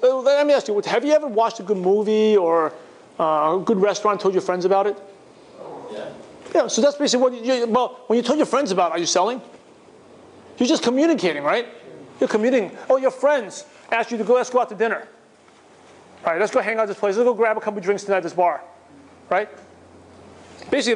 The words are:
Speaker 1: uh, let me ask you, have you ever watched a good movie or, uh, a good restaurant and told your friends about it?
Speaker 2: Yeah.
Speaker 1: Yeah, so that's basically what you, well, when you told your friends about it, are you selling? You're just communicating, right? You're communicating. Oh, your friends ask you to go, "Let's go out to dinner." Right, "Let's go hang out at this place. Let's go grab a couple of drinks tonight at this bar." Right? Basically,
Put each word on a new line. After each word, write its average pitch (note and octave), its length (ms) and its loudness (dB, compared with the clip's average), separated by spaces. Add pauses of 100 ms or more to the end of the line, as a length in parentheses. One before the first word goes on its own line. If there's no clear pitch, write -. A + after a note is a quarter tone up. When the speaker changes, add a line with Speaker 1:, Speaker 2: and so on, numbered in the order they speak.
Speaker 1:
uh, B3+ 180 4
let C#4+ 280 2
me C#4+ 60 4
ask B3 160 0
you, G#3 160 -2
have A#3 180 0
you D4 80 0
ever D4+ 160 2
watched A3 320 0
a G#3 40 -12
good G3+ 120 -2
movie G#3+ 640 2
or, E3 340 2 (480)
uh, D#3 380 0
a F#3+ 80 -6
good G3+ 160 2
restaurant G3+ 320 2
and F#3 80 -6
told F#3+ 120 0
your F#3 100 0
friends F3+ 200 -2
about G3 240 2
it? G3+ 100 -4 (920)
Speaker 2:
Yeah. - 140 -12 (500)
Speaker 1:
Yeah, C#4 120 2
so A3 140 -2
that's C#4+ 140 4
basically B3 260 0 (100)
what A#3 140 -10
you, A#3+ 220 0
well, A#3 400 0
when G#3+ 80 2
you A#3+ 80 2
told A#3 160 0
your C#4+ 60 2
friends A#3+ 260 0
about F3+ 200 0
it, E3 40 -4
are F3 40 -2
you E3+ 60 -4
selling? G#3 360 0 (1160)
You're B3 120 2
just D#4 140 0
communicating, A#3+ 600 0
right? G#3+ 240 0 (520)
You're C4 80 0
communicating. A3 480 0 (140)
Oh, C4 80 4
your C4 140 0
friends C4 540 -2 (260)
ask A3+ 180 0
you A#3+ 80 -6
to G#3+ 60 -2
go, G3+ 100 2
"Let's - 160 2
go B3 100 2
out A#3 100 0
to G#3+ 60 -14
dinner." G#3 320 -4 (1160)
Right, E3 140 -2
"Let's B3+ 120 0
go B3+ 100 0
hang G#3+ 160 -2
out A3 60 2
at G#3 40 -2
this G3+ 100 -8
place. G3+ 180 0
Let's A#3+ 120 2
go B3 80 4
grab A3 220 0
a - 20 -8
couple G#3 180 -6
of F#3+ 60 -8
drinks G3 220 -2
tonight G3 120 0
at F3+ 60 -2
this E3 100 -8
bar." E3+ 300 0 (680)
Right? G3+ 180 0 (1200)
Basically, A#3+ 240 0